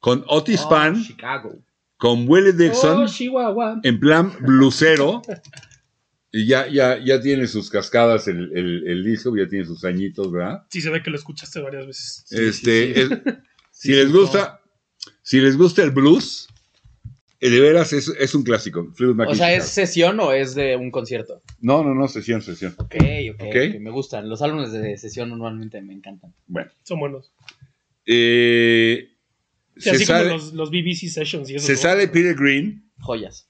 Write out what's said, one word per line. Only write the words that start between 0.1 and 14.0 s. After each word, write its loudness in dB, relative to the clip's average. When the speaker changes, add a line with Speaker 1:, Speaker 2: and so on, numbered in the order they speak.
Speaker 1:
Otis 0
Speaker 2:
Oh, -8
Speaker 1:
Spann, 2
Speaker 2:
Chicago. -12
Speaker 1:
con 0
Willie 6
Dixon, 4
Speaker 3:
Oh, 0
Chihuahua. -4
Speaker 1:
en 0
plan 4
blusero. 4
Y -4
ya, 2
ya, 2
ya 2
tiene -2
sus -6
cascadas 0
el, -6
el, -4
el -4
disco, -4
ya -2
tiene -6
sus -14
añitos, -6
¿verdad? -8
Speaker 3:
Sí, -10
se -8
ve -4
que -10
lo -8
escuchaste -16
varias -12
veces. -16
Speaker 2:
Sí, -10
Speaker 1:
Este, 2
Speaker 2:
sí, -4
sí. 2
Speaker 1:
es, 2
Speaker 2:
Sí, -2
Speaker 1:
si -10
Speaker 2:
sí, 4
Speaker 1:
les 6